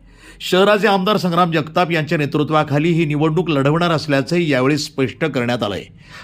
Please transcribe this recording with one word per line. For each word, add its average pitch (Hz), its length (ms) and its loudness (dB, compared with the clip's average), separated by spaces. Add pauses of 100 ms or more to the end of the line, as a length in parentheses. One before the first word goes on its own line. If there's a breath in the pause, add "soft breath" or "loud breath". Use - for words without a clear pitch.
(400 soft breath)
शहराचे 202 480 2
आमदार 190 280 2
संग्राम 170 360 0
जगताप 165 380 0
यांच्या 160 280 -2
नेतृत्वाखाली 151 680 0
ही 165 160 2
निवडणूक 156 460 0
लढवणार 151 400 2
असल्याचंही 151 640 0
यावेळी 135 260 2
स्पष्ट 127 460 -4
करण्यात 123 380 -2
आलंय. 98 200 -4 (420 loud breath)